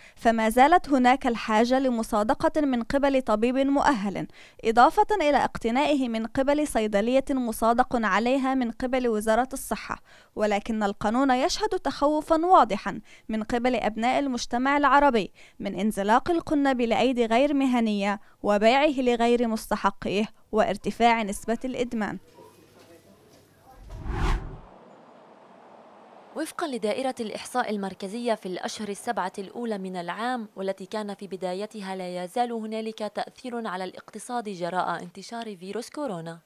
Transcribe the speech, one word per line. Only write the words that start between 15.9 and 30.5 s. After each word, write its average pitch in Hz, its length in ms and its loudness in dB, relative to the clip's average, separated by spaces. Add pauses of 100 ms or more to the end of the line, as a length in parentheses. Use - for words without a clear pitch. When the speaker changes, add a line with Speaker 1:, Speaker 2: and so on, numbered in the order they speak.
Speaker 1:
القنب 285 500 2
لأيدي 233 460 2
غير 269 280 2
مهنية 220 680 0 (220)
وبيعه 247 580 4
لغير 240 480 2
مستحقيه 208 920 -2 (140)
وارتفاع 220 680 0
نسبة 208 420 -4
الإدمان. 240 540 -4 (4000)
Speaker 2:
وفقا 320 320 -8
لدائرة 247 520 -4
الإحصاء 226 500 -6
المركزية، 202 640 -4
في 214 120 -10
الأشهر 202 420 -8
السبعة 196 500 -6
الأولى 214 400 -8
من 185 180 -8
العام، 208 600 -6